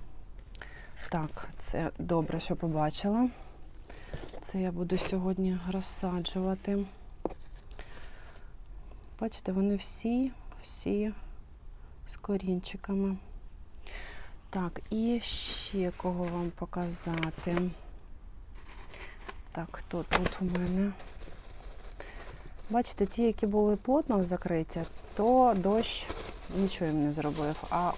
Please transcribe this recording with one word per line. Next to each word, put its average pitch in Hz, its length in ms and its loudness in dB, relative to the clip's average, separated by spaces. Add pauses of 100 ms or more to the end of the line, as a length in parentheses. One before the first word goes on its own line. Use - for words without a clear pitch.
(1080)
Так, - 480 0
це - 320 0 (100)
добре, 165 400 2
що 165 160 0
побачила. 170 760 4 (1160)
Це 190 160 -2
я 185 100 2
буду 175 260 2
сьогодні 185 600 4 (140)
розсаджувати. 190 1120 0 (2250)
Бачите, 220 320 -2
вони 196 240 4
всі, 247 560 2 (320)
всі 208 500 0 (920)
з - 80 -10
корінчиками. 190 1040 0 (1300)
Так, 180 400 -2
і 226 340 4
ще - 760 0
кого 180 260 0
вам 175 320 0
показати. 175 1000 0 (2000)
Так, 170 200 -4
хто - 320 -4
тут - 380 4
у 185 40 2
мене? 180 460 2 (1800)
Бачите, 220 360 4
ті, 233 180 2
які 220 240 4
були 208 280 6
плотно 240 500 4
закриті, 170 560 0 (340)
то 247 420 10
дощ 202 480 4 (500)
нічого 190 360 2
їм 151 140 4
не 147 80 2
зробив. 151 560 0
А 175 280 4